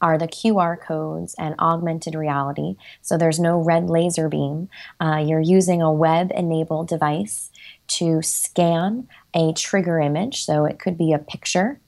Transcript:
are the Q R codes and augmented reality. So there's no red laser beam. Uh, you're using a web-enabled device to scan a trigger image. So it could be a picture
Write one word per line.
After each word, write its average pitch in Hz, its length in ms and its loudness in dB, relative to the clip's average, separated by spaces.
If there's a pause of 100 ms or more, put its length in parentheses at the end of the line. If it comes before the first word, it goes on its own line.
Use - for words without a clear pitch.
are 160 180 2
the 165 100 -2
Q 214 300 0
R 170 180 0
codes 160 640 -8
and 160 200 -4
augmented 165 560 -2
reality. 147 600 -2 (260)
So - 140 -2
there's 160 240 2
no 170 180 2
red 165 320 2
laser 165 380 0
beam. 151 400 -4 (320)
Uh, 156 260 0
you're 156 140 2
using 180 400 4
a 160 120 4
web-enabled 160 960 2
device 160 640 -2 (380)
to 165 320 2
scan 175 880 0 (260)
a 160 200 2
trigger 170 440 0
image. 156 460 -2
So 151 220 2
it - 120 -6
could 175 200 -4
be 160 160 2
a 147 40 2
picture 196 680 -4